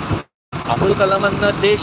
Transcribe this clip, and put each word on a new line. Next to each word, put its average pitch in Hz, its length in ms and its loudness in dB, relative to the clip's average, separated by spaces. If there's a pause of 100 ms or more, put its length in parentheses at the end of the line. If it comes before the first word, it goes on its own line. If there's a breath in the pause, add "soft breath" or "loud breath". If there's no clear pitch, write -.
(720)
अब्दुल 190 200 2
कलामांना 196 580 2
देश 202 320 2